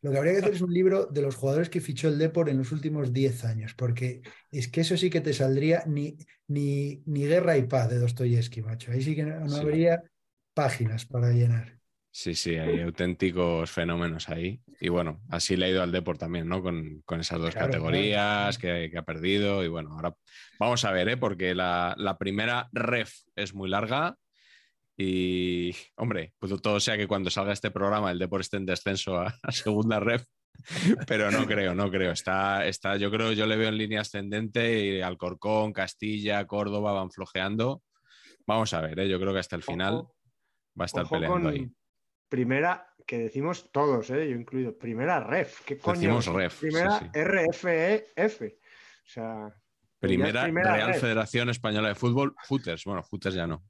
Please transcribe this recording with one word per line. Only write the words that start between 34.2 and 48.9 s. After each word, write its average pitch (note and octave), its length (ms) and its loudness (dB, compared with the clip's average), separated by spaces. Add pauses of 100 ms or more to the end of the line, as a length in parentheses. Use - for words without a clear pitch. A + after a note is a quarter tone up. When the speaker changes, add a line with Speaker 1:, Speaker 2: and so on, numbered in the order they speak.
Speaker 2:
y G2 160 0
Alcorcón, F2+ 720 -2
Castilla, G#2 760 -2
Córdoba G#2 460 -2
van F#2+ 180 -2
flojeando. G#2+ 720 -2 (640)
Vamos A2 260 2
a E2 80 0
ver, D#2 200 -4
¿eh? G2 80 2
Yo F#2 100 0
creo F#2+ 140 0
que F#2+ 80 2
hasta F2 160 -6
el D#2+ 80 -6
final F#2 300 -2
Speaker 3:
Ojo, - 220 -8 (640)
Speaker 2:
va F2 40 0
a - 20 -4
estar F2 180 -2
Speaker 3:
ojo - 120 -4
Speaker 2:
peleando F3 260 0
Speaker 3:
con D#3+ 60 0
Speaker 2:
ahí. C3+ 200 -4 (600)
Speaker 3:
primera, C3+ 580 0 (180)
que B2 140 -6
decimos C3+ 540 -4
todos, C3+ 380 2
¿eh? D3 200 -2
Yo B2 60 -4
incluido, A#2+ 420 -6
primera B2 400 -2
ref. D3 460 -2
¿Qué C#3 120 -8
coño F3 220 -2
Speaker 2:
Decimos A#2+ 300 2
Speaker 3:
es? E2 60 -2
Speaker 2:
ref, B2+ 200 0
sí, D#3 120 -6
Speaker 3:
Primera F3 340 2
Speaker 2:
sí. - 140 -10
Speaker 3:
R F3 360 2
F E3+ 440 2
E G#3+ 200 -2
F. E3+ 320 -2 (100)
O - 520 -20